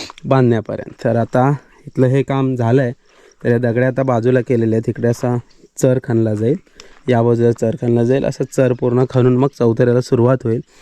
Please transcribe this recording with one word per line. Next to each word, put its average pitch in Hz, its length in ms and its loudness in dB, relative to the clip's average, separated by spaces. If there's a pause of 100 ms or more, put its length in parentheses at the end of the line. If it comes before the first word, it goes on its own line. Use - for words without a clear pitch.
(260)
बांधण्यापर्यंत. 120 800 0
तर 117 120 0
आता 127 380 0 (340)
इथलं 127 200 0
हे 135 160 0
काम 135 320 -4
झालं 120 260 0
आहे. 123 100 -2 (520)
तर 123 60 -2
या 120 80 2
दगड्या 120 300 0
आता 131 160 -2
बाजूला 123 380 0
केलेल्या 113 360 0
आहेत. 113 120 -4
इकडे 113 180 -2
असा 120 300 -2 (400)
चर 127 260 2
खणला 113 320 0
जाईल, 117 200 0 (520)
या 120 140 2
बाजूला 117 300 2
चर 113 300 -2
खणला 120 220 0
जाईल, 127 220 0
असं - 180 -4
चर 127 300 0
पूर्ण 123 360 0
खणून 127 280 2
मग 135 100 2 (100)
चौथऱ्याला 120 440 0
सुरुवात 123 420 2
होईल. 117 180 -2 (200)